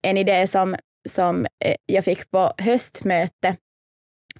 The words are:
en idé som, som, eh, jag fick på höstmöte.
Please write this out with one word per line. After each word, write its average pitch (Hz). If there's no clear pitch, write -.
en 190
idé 190
som, 190
som, 175
eh, -
jag 190
fick -
på 185
höstmöte. 185